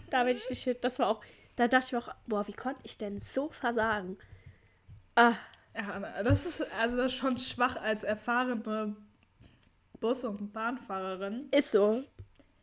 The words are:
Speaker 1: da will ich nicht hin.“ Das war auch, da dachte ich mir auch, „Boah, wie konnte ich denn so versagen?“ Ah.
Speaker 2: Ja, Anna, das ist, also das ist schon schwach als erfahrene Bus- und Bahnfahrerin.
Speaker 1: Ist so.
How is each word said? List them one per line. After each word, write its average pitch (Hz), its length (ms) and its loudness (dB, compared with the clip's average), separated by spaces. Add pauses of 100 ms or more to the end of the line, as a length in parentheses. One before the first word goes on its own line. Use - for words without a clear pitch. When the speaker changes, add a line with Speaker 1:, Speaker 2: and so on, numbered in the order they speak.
(120)
Speaker 1:
da 254 140 4
will 247 100 2
ich 466 140 -6
nicht - 140 -6
hin.“ 247 180 0
Das 240 180 0
war 220 80 4
auch, 214 140 0 (340)
da 240 120 4
dachte 254 180 4
ich - 80 -12
mir 240 60 -2
auch, - 140 -8 (140)
„Boah, 208 200 -2
wie 202 60 -10
konnte - 300 -6
ich - 140 -16
denn 202 220 -8
so 277 300 -2
versagen?“ 220 680 0 (1000)
Ah. 233 200 8 (400)
Speaker 2:
Ja, 202 180 -8
Anna, 196 300 -6
das 277 220 6
ist, 330 160 -4 (180)
also 240 180 2
das 254 160 2
ist - 40 -6
schon 254 200 0
schwach 254 400 0
als 214 260 -2
erfahrene 214 920 -2 (1040)
Bus- 240 240 0
und 202 300 -8
Bahnfahrerin. 202 1000 -6
Speaker 1:
Ist 285 200 4
so. 214 320 4 (600)